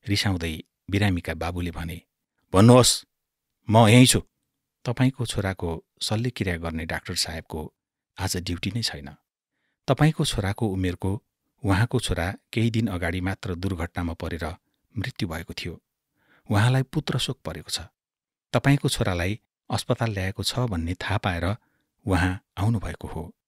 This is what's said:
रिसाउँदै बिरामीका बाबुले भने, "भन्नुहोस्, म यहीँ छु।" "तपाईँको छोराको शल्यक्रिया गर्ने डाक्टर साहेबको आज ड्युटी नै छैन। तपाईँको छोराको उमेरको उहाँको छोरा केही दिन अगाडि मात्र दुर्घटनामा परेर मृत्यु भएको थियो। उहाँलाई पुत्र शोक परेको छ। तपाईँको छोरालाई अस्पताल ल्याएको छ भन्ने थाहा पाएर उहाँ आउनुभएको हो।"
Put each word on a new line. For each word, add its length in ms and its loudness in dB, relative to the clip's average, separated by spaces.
रिसाउँदै 560 -2
बिरामीका 440 0
बाबुले 380 -4
भने, 300 -10
"भन्नुहोस्, 520 8
म 80 6
यहीँ 180 10
छु।" 160 2
"तपाईँको 400 -2
छोराको 580 -4
शल्यक्रिया 560 -2
गर्ने 280 -6
डाक्टर 300 -8
साहेबको 580 -8
आज 180 -4
ड्युटी 340 -6
नै 100 -4
छैन। 340 -10
तपाईँको 380 2
छोराको 420 -2
उमेरको 560 -4
उहाँको 340 2
छोरा 340 -4
केही 180 2
दिन 160 0
अगाडि 340 -4
मात्र 340 -6
दुर्घटनामा 580 -4
परेर 320 -8
मृत्यु 320 -6
भएको 240 -8
थियो। 280 -10
उहाँलाई 320 4
पुत्र 340 -4
शोक 280 -4
परेको 240 -10
छ। 100 -6
तपाईँको 360 4
छोरालाई 500 -2
अस्पताल 400 -2
ल्याएको 320 -4
छ 160 -4
भन्ने 340 -2
थाहा 240 -4
पाएर 380 -2
उहाँ 340 0
आउनुभएको 500 -2
हो।" 260 -10